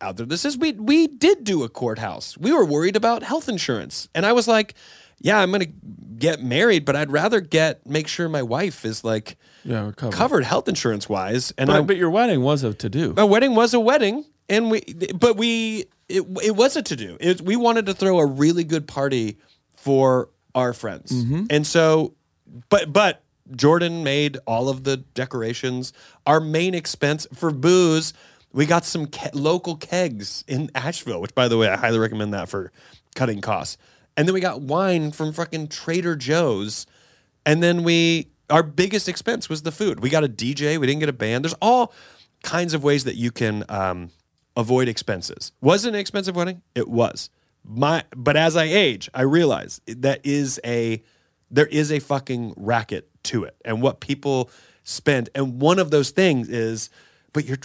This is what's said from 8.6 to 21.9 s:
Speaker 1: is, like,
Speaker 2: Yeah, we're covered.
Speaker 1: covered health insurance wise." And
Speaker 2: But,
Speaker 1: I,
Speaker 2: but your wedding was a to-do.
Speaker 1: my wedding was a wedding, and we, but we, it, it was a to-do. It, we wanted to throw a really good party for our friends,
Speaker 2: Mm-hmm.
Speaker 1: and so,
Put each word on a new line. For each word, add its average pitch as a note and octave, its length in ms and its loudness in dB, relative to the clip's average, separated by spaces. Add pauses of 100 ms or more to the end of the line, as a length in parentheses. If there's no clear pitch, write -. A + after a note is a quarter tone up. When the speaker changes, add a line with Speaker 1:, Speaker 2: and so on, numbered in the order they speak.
Speaker 1:
is, A2 180 -6
like, A2 320 -4 (280)
Speaker 2:
Yeah, A2+ 220 -4
we're G#2 80 -8
covered. A2+ 220 -6
Speaker 1:
covered A3 280 2
health - 240 -2
insurance A2 420 -2
wise." G#2 480 -2
And C3+ 120 0
Speaker 2:
But, D3 60 6
Speaker 1:
I, D3+ 60 6
Speaker 2:
but F#3 160 2
your E3+ 140 0
wedding G3 320 2
was C#3 200 2
a A2 120 0
to-do. A#2+ 420 -2
Speaker 1:
my G3+ 60 6
wedding A3+ 320 4
was A#3 180 4
a A#3+ 60 6
wedding, A#3+ 460 2 (220)
and A3 220 2
we, A3 120 0 (340)
but A3+ 220 4
we, A3+ 480 -2 (240)
it, F#3 160 0 (180)
it G#3+ 120 2
was C4 220 4
a C#4 40 -2
to-do. G#2+ 380 -8
It, F3 220 2
we F#3+ 160 0
wanted A3+ 300 2
to G3 60 -2
throw F#3+ 240 2
a D#3+ 80 4
really D3+ 380 2
good D#3 240 -4
party C3 500 -2 (380)
for C3 540 4 (260)
our B2 180 0
friends, - 380 -10
Speaker 2:
Mm-hmm. B2+ 400 -2
Speaker 1:
and D3+ 160 2
so, D#3+ 460 4 (560)